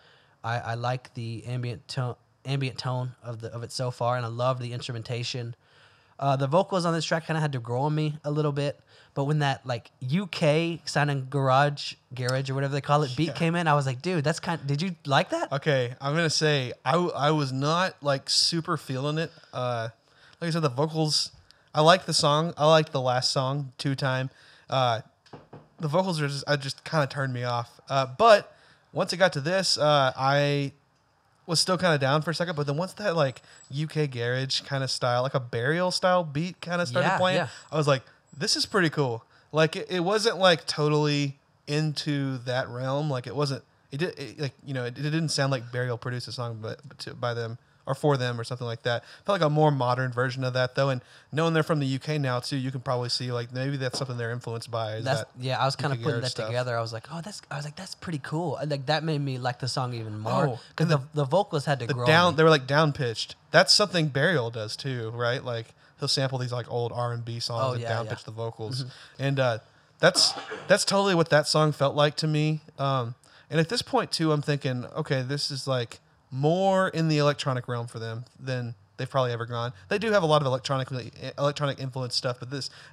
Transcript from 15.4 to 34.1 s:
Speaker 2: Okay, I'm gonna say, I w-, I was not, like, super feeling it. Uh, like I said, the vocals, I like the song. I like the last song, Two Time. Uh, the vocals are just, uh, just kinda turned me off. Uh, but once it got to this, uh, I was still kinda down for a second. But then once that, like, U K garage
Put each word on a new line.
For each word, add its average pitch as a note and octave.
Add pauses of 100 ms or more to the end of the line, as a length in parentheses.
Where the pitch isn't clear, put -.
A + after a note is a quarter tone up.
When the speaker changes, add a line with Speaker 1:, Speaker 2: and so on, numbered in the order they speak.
Speaker 2:
Okay, C3+
I'm C#3
gonna E3
say, D3 (140)
I B2+
w-, F3
I C#3
was D3
not, D#3
like, C#3
super E3
feeling C#3+
it. E3 (220)
Uh, B2 (500)
like E3+
I E3
said, E3
the D3+
vocals, D3+ (440)
I D3
like F3
the E3
song. D#3
I D3
like D#3
the C#3
last B2+
song, C3+
Two C#3+
Time. C3 (400)
Uh, B2 (800)
the D#3
vocals F3
are C#3+
just, C#3
uh, D3
just C3+
kinda D#3
turned C3+
me B2
off. A#2+
Uh, C3+
but G3+ (380)
once D#3
it F#3+
got F3
to C#3+
this, F3+
uh, C#3+
I C#3+ (720)
was E3
still F#3
kinda E3+
down C#3
for E3
a D#3
second. F3
But D3
then C#3+
once F#3
that, G3
like, C#3 (280)
U C#3+
K D3+
garage B2+